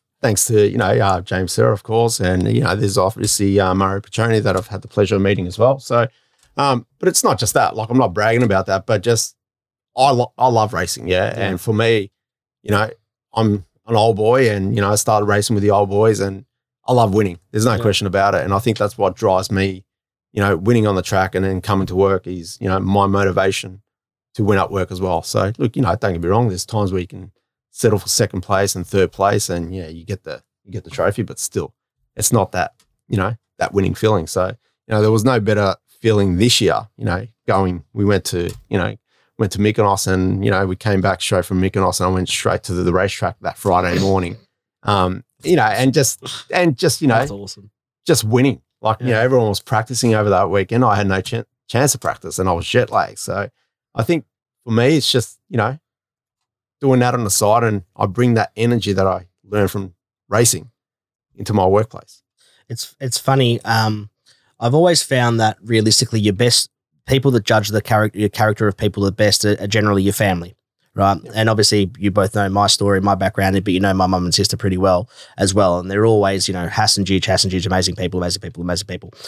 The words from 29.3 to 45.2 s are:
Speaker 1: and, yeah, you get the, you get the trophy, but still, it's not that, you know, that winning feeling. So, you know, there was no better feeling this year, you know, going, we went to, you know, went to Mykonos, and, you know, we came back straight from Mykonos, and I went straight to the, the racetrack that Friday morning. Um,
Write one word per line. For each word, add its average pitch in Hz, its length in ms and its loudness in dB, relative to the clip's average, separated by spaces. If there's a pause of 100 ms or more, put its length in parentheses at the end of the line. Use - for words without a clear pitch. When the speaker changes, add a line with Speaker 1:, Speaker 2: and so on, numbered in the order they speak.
Speaker 1:
and, 87 260 -6
yeah, 87 140 -10
you 82 160 -18
get 98 200 -10
the, 73 180 -14 (240)
you 98 40 -20
get 95 140 -12
the - 60 -20
trophy, 98 320 0
but - 160 -10
still, - 340 -6 (440)
it's - 180 0
not 98 180 2
that, 90 220 -4 (340)
you - 80 -4
know, 98 180 -2 (220)
that - 160 -4
winning 98 220 0
feeling. 101 320 0
So, 92 220 -2
you 113 60 -10 (360)
know, 107 100 0
there 107 100 4
was 110 140 2
no 123 160 2
better 101 360 0 (120)
feeling 101 480 0
this 117 240 2
year, 85 260 0 (120)
you 113 80 -6
know, 95 200 -4 (200)
going, 92 360 0 (120)
we 107 100 -2
went 98 220 2
to, 87 240 -4 (180)
you - 80 -2
know, 98 180 -2 (440)
went 104 120 0
to - 80 -10
Mykonos, 104 480 2
and, 95 380 0
you 101 60 2
know, 95 160 0
we 92 100 -4
came 101 240 0
back 95 200 0
straight 92 260 0
from 92 140 -2
Mykonos, 95 380 0
and 90 80 0
I 92 60 2
went 92 160 -2
straight - 360 -2
to 95 100 -6
the, 90 80 -2
the 90 100 0
racetrack 92 480 -2
that - 160 -8
Friday 90 420 0
morning. 95 380 0 (480)
Um, 95 400 -2 (180)